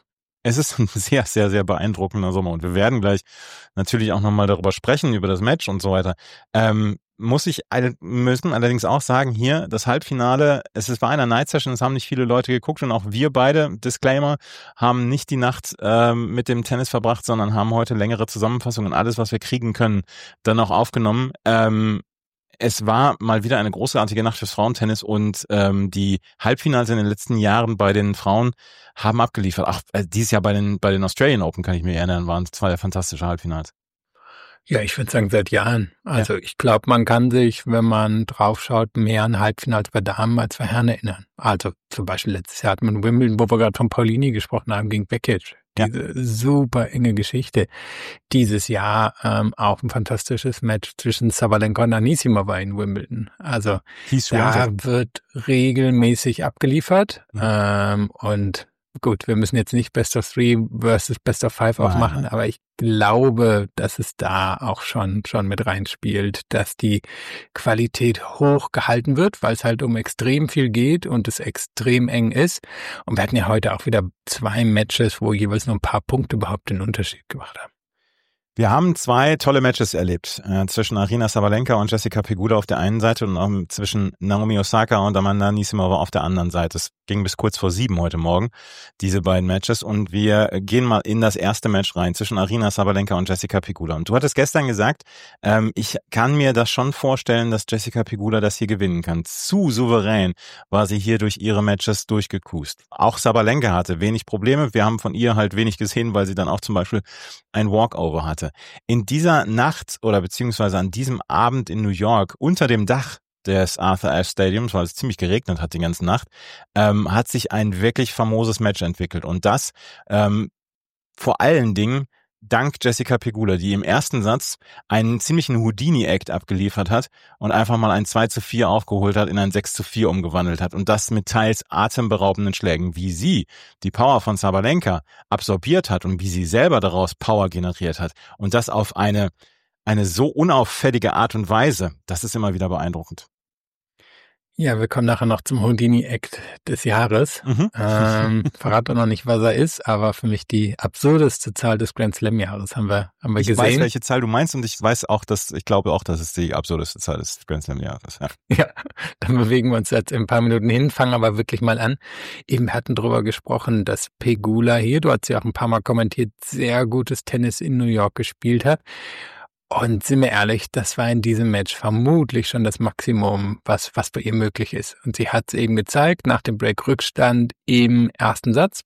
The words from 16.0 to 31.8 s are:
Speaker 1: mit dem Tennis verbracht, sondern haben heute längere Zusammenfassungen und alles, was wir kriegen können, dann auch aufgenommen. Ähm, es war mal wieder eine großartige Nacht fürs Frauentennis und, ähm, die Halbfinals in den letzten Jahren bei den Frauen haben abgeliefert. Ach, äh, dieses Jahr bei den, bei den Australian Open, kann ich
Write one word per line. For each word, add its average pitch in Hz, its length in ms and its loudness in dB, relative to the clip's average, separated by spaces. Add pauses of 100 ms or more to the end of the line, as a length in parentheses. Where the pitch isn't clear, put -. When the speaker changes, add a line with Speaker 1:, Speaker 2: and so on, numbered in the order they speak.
Speaker 1:
mit 120 120 -2
dem 120 160 0
Tennis 123 280 -4
verbracht, 113 340 0
sondern 110 300 0
haben 110 160 0
heute 113 240 0
längere 110 320 0
Zusammenfassungen 113 680 -2
und - 40 0
alles, 107 200 0
was 113 160 -4
wir 113 60 0
kriegen 120 340 -4
können, 107 300 0 (400)
dann 113 180 2
auch 101 100 2
aufgenommen. 117 640 0 (140)
Ähm, 110 560 2 (560)
es 113 280 -2
war 120 320 4
mal 110 260 0
wieder 120 140 0
eine 104 120 0
großartige 107 520 -2
Nacht 113 160 -2
fürs - 140 -8
Frauentennis 110 500 0
und, 107 460 -2
ähm, 98 420 2
die 98 300 0 (180)
Halbfinals 123 520 0
in 117 80 2
den 104 80 2
letzten 107 320 -2
Jahren 107 400 2
bei 98 160 4
den 101 200 0
Frauen 113 380 0 (420)
haben 113 280 0
abgeliefert. 95 460 -2
Ach, 98 120 -2 (140)
äh, 101 120 -2
dieses 104 260 -2
Jahr 104 100 4
bei 104 100 2
den, 101 280 0
bei 101 100 2
den 98 140 2
Australian 127 380 2
Open, 82 200 -4
kann 92 120 -2
ich 85 80 -2